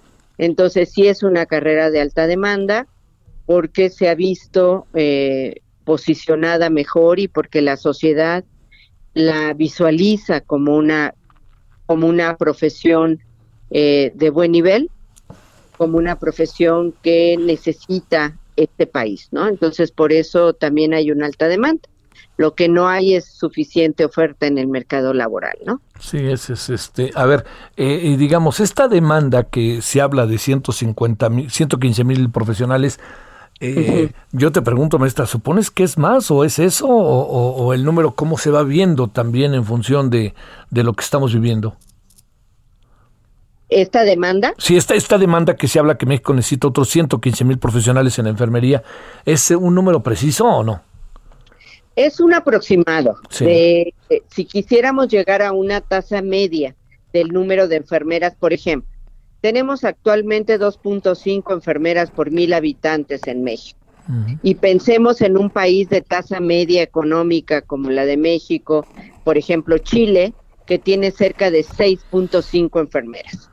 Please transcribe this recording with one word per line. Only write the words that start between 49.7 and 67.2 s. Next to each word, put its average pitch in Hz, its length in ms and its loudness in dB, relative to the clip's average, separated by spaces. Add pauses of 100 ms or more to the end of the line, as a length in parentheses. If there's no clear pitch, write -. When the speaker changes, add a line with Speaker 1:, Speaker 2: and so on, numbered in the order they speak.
Speaker 2:
número 180 260 2
preciso 127 460 0
o 135 160 2
no? 107 180 -4 (1120)
Speaker 1:
Es 285 280 0
un 339 120 6
aproximado. 170 840 2 (120)
Speaker 2:
Sí. - 160 -4
Speaker 1:
De, 170 480 4 (160)
eh, 160 200 0
si - 160 -6
quisiéramos 247 640 0
llegar 196 320 2
a 202 100 0
una 196 300 -2
tasa 190 400 -4
media 185 520 -2 (380)
del 170 160 0
número 185 400 0
de 165 80 0
enfermeras, 165 640 -2
por 165 140 0
ejemplo, 156 360 -4 (520)
tenemos 254 420 -2
actualmente 214 760 0
dos 202 200 -2
punto 196 380 -2
cinco 196 360 -6
enfermeras 165 580 -2
por 147 220 -4
mil 175 220 0
habitantes 151 760 -4
en 127 160 -6
México. 117 340 -10 (300)
Speaker 2:
Ujú. 120 340 -6
Speaker 1:
Y 185 140 0
pensemos 226 640 2
en 190 180 2
un 202 120 0
país 185 400 0
de 196 120 0
tasa 180 380 -6
media 175 420 0
económica 160 800 -2